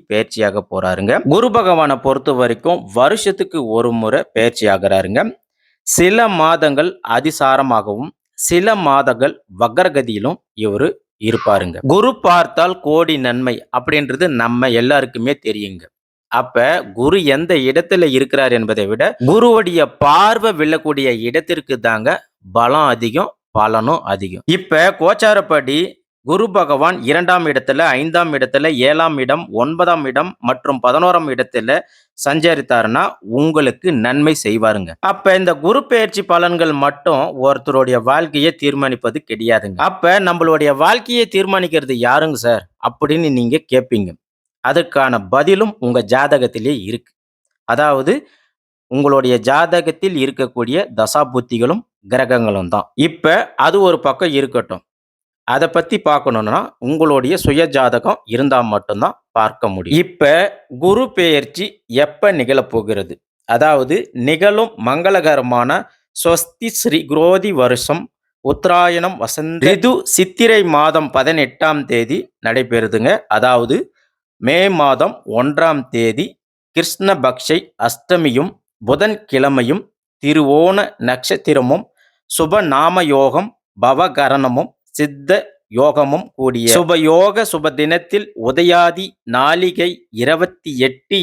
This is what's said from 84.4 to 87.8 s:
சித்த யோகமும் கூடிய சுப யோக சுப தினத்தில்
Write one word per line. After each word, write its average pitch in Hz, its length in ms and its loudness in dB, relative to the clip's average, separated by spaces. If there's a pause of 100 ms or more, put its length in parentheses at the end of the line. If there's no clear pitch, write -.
சித்த 143 360 -4 (400)
யோகமும் 143 520 2 (100)
கூடிய 120 400 0
சுப 175 260 2
யோக 180 460 2
சுப 156 280 -4
தினத்தில் 170 520 -2 (180)